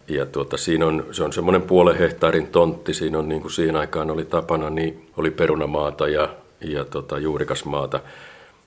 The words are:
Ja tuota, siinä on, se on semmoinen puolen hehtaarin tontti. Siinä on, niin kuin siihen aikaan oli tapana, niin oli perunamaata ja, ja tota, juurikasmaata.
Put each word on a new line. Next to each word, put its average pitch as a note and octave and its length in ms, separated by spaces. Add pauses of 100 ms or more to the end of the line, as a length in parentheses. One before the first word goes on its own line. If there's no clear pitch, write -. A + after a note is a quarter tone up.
Ja C#2 180
tuota, C#2 300
siinä D#2+ 300
on, D#2 260
se F2+ 120
on D2+ 80
semmoinen F2+ 300
puolen F2 360
hehtaarin E2 480
tontti. E2 480
Siinä D#2 240
on, D#2 100
niin D#2 120
kuin D#2 120
siihen D#2+ 240
aikaan D#2 340
oli D#2+ 140
tapana, D#2+ 460
niin D#2+ 460
oli D#2+ 140
perunamaata D2+ 800
ja, D2+ 200 (320)
ja D2 240
tota, C#2+ 340
juurikasmaata. C#2+ 840 (680)